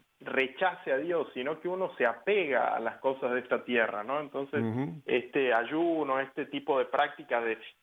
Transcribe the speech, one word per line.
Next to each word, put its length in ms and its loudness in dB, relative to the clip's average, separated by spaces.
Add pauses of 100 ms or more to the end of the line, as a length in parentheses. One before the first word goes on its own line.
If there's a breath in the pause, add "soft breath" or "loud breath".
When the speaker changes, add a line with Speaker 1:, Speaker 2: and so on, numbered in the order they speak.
(200)
Speaker 1:
rechace 720 -2
a 60 2
Dios, 360 0
sino 260 -4
que 80 -4
uno 280 -4
se 100 2
apega 680 2
a 60 -2
las 180 -4
cosas 360 0
de 60 0
esta 240 -2
tierra, 400 2
¿no? 160 -2
Entonces, 420 -4
Speaker 2:
Ujú. 420 -2
Speaker 1:
este 480 2
ayuno, 680 2
este 260 -6
tipo 320 0
de 80 4
prácticas 580 0
de, 140 -2 (240)